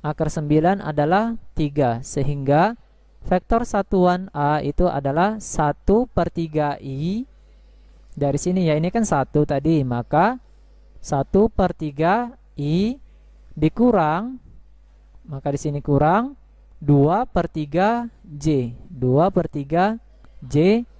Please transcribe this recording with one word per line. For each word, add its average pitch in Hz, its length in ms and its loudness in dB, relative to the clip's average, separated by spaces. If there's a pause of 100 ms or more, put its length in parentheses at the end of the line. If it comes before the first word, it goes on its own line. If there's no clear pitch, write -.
Akar 151 240 -2
sembilan 156 560 2
adalah 165 480 0 (240)
tiga. 143 480 0
Sehingga 143 720 0 (480)
vektor 226 400 0
satuan 185 720 0
A 147 240 0
itu 147 240 0
adalah 170 560 0
satu 190 720 0
per 170 160 -2
tiga 156 480 -4
I. 160 480 -6 (880)
Dari 143 240 -2
sini 180 320 0
ya, 151 80 2
ini 170 160 -2
kan 226 160 0
satu 147 400 0
tadi, 147 320 0
maka 147 560 0 (640)
satu 190 480 2
per 180 240 0
tiga 170 640 -2 (240)
I 190 400 -2 (560)
dikurang, 196 800 2 (880)
maka 143 240 -8
di 139 120 -2
sini 147 200 -4
kurang 180 560 2 (400)
dua 147 480 4
per 170 240 -2
tiga 190 720 -2
J. 139 560 -2 (160)
Dua 135 400 2
per 165 160 0
tiga 165 480 0 (480)
J 180 400 2 (160)